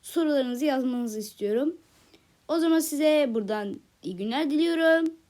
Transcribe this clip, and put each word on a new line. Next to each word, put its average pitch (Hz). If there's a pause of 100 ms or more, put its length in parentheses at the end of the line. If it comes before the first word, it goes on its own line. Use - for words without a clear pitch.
sorularınızı 277
yazmanızı 247
istiyorum. 220 (680)
O 330
zaman 320
size 302
buradan 208 (240)
iyi 180
günler 233
diliyorum. 320 (160)